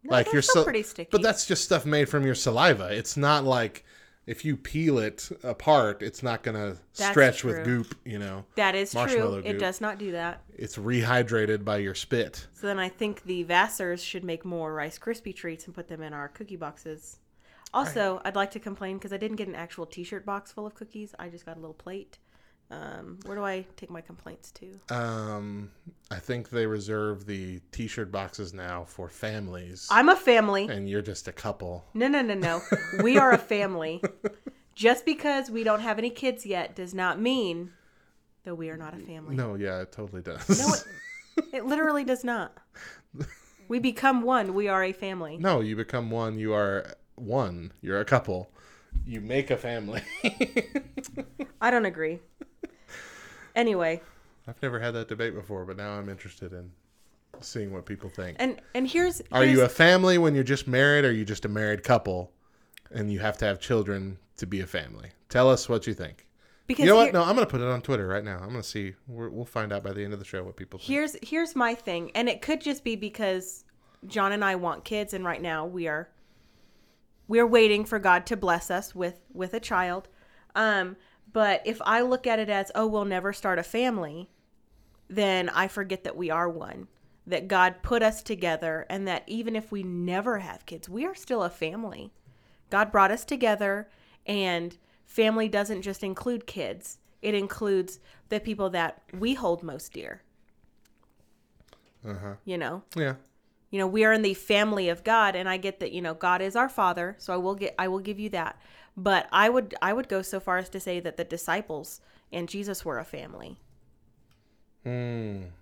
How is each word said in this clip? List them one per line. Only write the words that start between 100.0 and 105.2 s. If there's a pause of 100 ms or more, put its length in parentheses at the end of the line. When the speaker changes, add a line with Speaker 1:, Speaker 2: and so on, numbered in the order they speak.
Speaker 2:
Uh-huh. (100)
Speaker 1:
You
know? (140)
Speaker 2:
Yeah. (560)
Speaker 1:
You
know,
we
are
in
the
family
of
God,